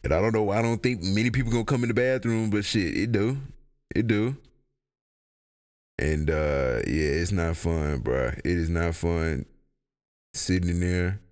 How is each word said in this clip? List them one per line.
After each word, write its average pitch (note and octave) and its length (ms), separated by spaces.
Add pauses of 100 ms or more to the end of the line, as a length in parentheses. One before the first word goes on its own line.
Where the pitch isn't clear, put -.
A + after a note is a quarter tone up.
And G2 80
I F2 80
don't A2 140
know G#2+ 80
why G2+ 160
I A2+ 40
don't A#2 200
think A#2+ 200
many G#2 280
people A#2 200
gonna A#2 140
come B2 180
in A#2 60
the A2+ 60
bathroom, A#2 560
but G#2 160
shit, F#2+ 280
it A2+ 180
do. A2 260 (560)
It A2+ 120
do. A2 300 (1600)
And, D2+ 300
uh, C#2 580
yeah, D2+ 360
it's F2+ 100
not E2 240
fun, D2+ 460
bruh. B1 380
It - 40
is E2+ 240
not E2+ 280
fun E2 500 (880)
sitting F2+ 340
in F2 120
there. F2+ 400 (120)